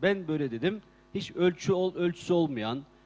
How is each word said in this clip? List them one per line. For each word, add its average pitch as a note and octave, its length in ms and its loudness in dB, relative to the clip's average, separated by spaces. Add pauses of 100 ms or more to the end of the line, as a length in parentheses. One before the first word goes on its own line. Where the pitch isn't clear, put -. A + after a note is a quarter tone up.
ben F#3+ 260 0
böyle D3 220 0
dedim." E3+ 320 -2 (320)
Hiç - 160 -6
ölçü F3 420 2
ol-, F#3 220 0
ölçüsü F3 380 -2
olmayan, C#3 500 0 (240)